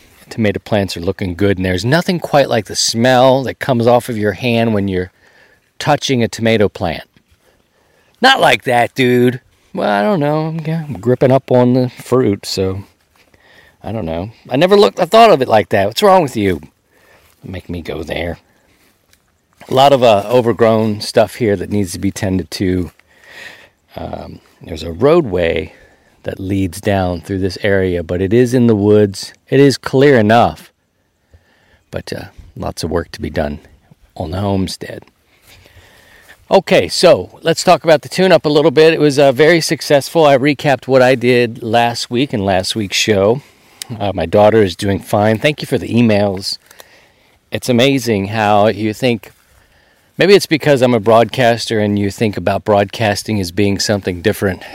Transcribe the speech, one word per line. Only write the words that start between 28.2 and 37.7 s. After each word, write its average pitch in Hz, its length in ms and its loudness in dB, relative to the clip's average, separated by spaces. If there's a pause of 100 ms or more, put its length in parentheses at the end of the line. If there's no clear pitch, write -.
it 95 100 -4
is 120 220 2
in 123 140 2
the 113 80 4
woods. 104 580 2 (160)
It 135 100 2
is 139 180 4
clear 135 400 2
enough, 104 540 2 (1160)
but, - 240 -10
uh, - 120 -12 (300)
lots - 280 -10
of 82 80 -6
work 85 200 -4
to - 100 -16
be 87 80 -8
done 78 300 -6 (560)
on 80 160 -10
the 87 80 -6
homestead. 98 640 -4 (1500)
Okay, 170 380 2
so 135 540 0
let's 160 220 -2
talk 175 200 2